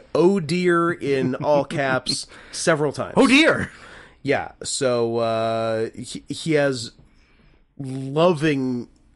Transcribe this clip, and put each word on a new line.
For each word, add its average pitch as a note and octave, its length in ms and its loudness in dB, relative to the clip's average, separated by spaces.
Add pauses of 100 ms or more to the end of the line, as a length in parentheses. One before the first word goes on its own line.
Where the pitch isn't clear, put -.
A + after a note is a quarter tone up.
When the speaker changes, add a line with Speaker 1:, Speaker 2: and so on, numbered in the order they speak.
(140)
Speaker 1:
"Oh F3+ 260 4
dear" E3+ 520 0
in C3+ 440 -2
all C#3+ 300 2
caps C3+ 600 -4 (120)
Speaker 2:
<laughs> - 120 -20
Speaker 1:
several D3+ 400 0
times. G#2 260 -8
Speaker 2:
Oh B3 80 6
dear. A#3 460 4 (500)
Speaker 1:
Yeah, B2+ 300 -2 (100)
so, A#2+ 560 0
uh, A2+ 760 -2
he, - 320 -12
he - 260 -4
has C3+ 380 0 (840)
loving C3+ 1120 0 (260)